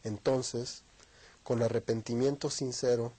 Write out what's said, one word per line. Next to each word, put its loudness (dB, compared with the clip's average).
Entonces, -2
con 2
arrepentimiento 0
sincero 0